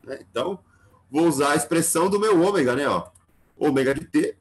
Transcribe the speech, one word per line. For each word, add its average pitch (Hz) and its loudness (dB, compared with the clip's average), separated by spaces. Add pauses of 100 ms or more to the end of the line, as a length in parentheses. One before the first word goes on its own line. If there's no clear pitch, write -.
Né? 139 -14 (120)
Então, 175 -6 (480)
vou 156 2
usar 143 2
a 156 2
expressão 165 0
do 202 0
meu 208 2
ômega, 165 2
né, 143 -2
ó. 90 -2 (480)
Ômega 135 0
de 139 -8
T - -2